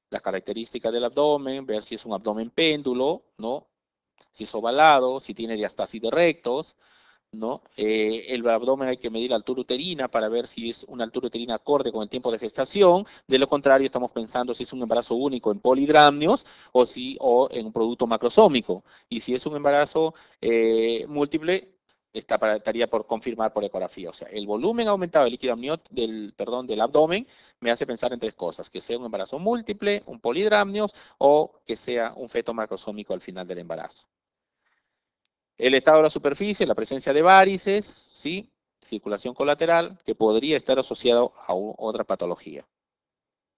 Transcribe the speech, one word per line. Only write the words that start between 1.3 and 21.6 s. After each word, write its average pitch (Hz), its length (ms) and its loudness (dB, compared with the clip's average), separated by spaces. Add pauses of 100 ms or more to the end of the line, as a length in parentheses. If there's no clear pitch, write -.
ver 107 180 -4
si - 120 -12
es 107 100 -14
un 110 80 -8
abdomen 107 380 -4
péndulo, 147 720 0 (160)
¿no? 120 300 -8 (640)
Si - 140 -14
es - 100 -12
ovalado, 127 640 4
si 107 160 -12
tiene 113 220 -6
diastasis 104 460 -6
de 113 100 -2
rectos, 156 640 0 (560)
¿no? 113 300 -6 (140)
Eh, 110 520 0
el 120 200 -2
abdomen 127 420 0
hay 127 60 -4
que 117 140 -10
medir 117 200 -4
la 120 60 0
altura 127 260 -4
uterina 143 440 -4
para 107 220 -2
ver 117 180 -2
si 117 240 -10
es - 140 -14
una 123 180 -12
altura 123 240 -6
uterina 117 300 -8
acorde 135 340 -2
con 107 140 -6
el 104 40 -10
tiempo 127 220 -6
de 113 80 -2
gestación. 175 680 2 (220)
De 131 100 2
lo 135 120 2
contrario, 135 380 4
estamos 123 260 -6
pensando 123 420 -4
si - 80 -8
es - 100 -10
un 127 100 -8
embarazo 117 340 -2
único 127 340 -2
en 104 80 -2
polidramnios 147 880 4 (240)
o 123 160 6
si, 127 320 -10
o 127 320 4
en 113 160 -6
un 110 60 -12
producto 117 340 0
macrosómico. 117 800 4 (240)
Y 120 100 -8
si 123 160 -4
es 127 120 -4
un 151 100 -6
embarazo, 147 580 2 (260)
eh, 113 680 2
múltiple, 151 640 -4 (380)